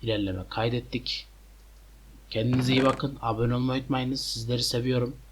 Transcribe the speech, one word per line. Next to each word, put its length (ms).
ilerleme 460
kaydettik. 760
Kendinize 420
iyi 120
bakın. 380
Abone 320
olmayı 260
unutmayınız. 400
Sizleri 420
seviyorum. 540